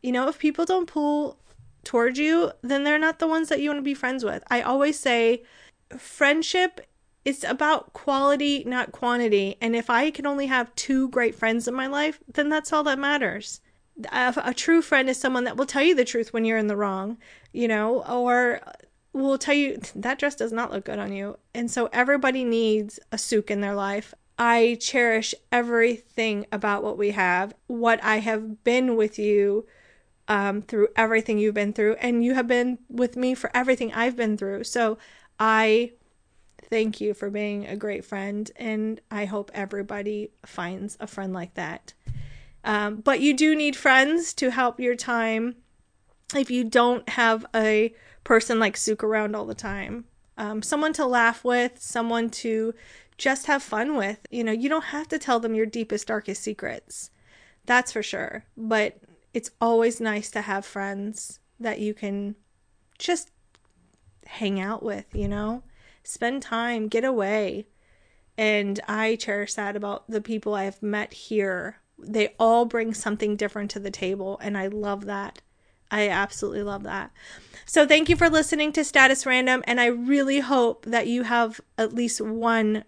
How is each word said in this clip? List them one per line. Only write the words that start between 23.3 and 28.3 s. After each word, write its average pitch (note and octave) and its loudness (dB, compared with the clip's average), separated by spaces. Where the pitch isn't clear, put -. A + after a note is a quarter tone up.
in G3+ -2
their G3+ -2
life. G3+ -6
I A#3 4
cherish A#3 0
everything A#3 0
about G#3 -2
what G#3+ -4
we G#3 0
have, F#3+ 0
what A#3 2
I A3 2
have A3 -4